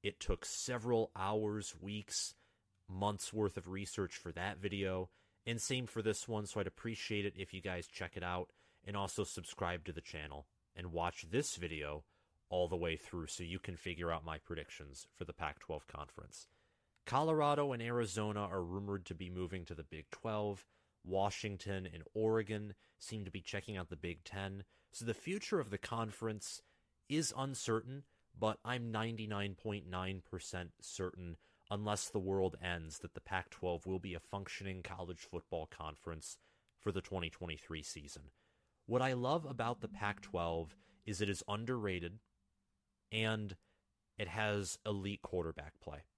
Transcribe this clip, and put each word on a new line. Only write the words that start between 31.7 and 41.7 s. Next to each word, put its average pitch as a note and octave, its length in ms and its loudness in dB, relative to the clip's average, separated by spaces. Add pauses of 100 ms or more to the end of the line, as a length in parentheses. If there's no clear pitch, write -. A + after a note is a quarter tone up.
unless G#2 380 0
the - 80 0
world F#2+ 460 4
ends, E2+ 360 -2
that - 140 -8
the - 80 -8
Pac-twelve F2+ 640 -2
will F#2 140 2
be F2 160 -4
a E2 40 -4
functioning F#2+ 600 -4
college F2 380 -6
football E2 480 -4
conference D#2+ 720 -8 (420)
for G#2 120 0
the F2+ 100 0
twenty F2 280 0
twenty-three D#2 540 -6
season. C#2+ 400 -10 (640)
What B2 160 6
I C3 100 6
love C#3 320 4
about A#2+ 360 0
the A2+ 60 -4
Pac-twelve F2+ 880 0 (300)
is G#2 160 0
it G2+ 80 6
is F#2+ 180 0
underrated, G#2 720 0 (920)